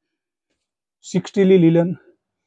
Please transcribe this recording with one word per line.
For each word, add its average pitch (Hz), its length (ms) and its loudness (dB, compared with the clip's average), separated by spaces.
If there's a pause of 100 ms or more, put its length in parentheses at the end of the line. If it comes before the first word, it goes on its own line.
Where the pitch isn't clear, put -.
(1040)
सिक्सटी - 380 -4
ली 190 140 4
लीलन, 170 380 0 (520)